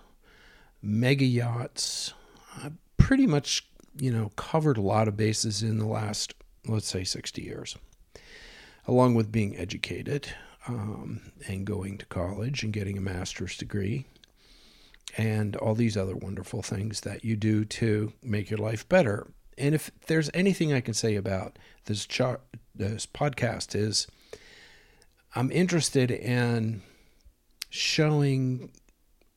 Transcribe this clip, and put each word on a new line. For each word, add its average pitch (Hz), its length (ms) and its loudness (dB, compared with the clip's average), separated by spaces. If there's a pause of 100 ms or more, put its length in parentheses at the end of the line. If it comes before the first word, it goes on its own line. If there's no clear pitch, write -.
(800)
mega 123 440 2
yachts. 120 880 -2 (400)
I 147 160 -10 (260)
pretty 269 300 6
much, - 400 0 (320)
you 131 100 0
know, 110 280 0
covered 151 400 2
a 104 40 2
lot 107 280 4
of 101 80 -2
bases 107 440 0
in 113 160 0
the 107 80 0
last, 110 480 -4 (320)
let's 107 220 0
say, 95 160 -2
sixty - 380 -6
years, - 360 -10 (1080)
along 123 280 6
with 107 180 2
being 107 240 0
educated, 87 720 -6 (360)
um, 107 680 -8 (120)
and 98 220 -6
going 98 300 -4
to - 80 -14
college 101 580 -4
and 110 80 -2
getting 101 260 -2
a 98 40 -4
master's 95 560 -6
degree 107 480 -4 (1120)
and 107 400 0
all 110 180 2
these 110 220 2
other 95 180 0
wonderful 95 460 -8
things 107 400 -4
that 101 240 -8
you 110 100 0
do 107 300 4
to 107 480 0 (100)
make 104 260 -2
your 104 100 -2
life 107 280 -4
better. 139 400 4 (300)
And 143 180 2
if - 160 -4 (160)
there's 160 260 2
anything 180 380 4
I 135 80 4
can 120 140 -2
say 110 220 2
about 95 440 -2 (240)
this 104 220 -4
cha-, 127 320 0 (360)
this 104 320 -4
podcast 123 720 -2
is 104 320 0 (1300)
I'm 123 160 0
interested 151 600 2
in 117 720 0 (880)
showing, 139 1000 0 (640)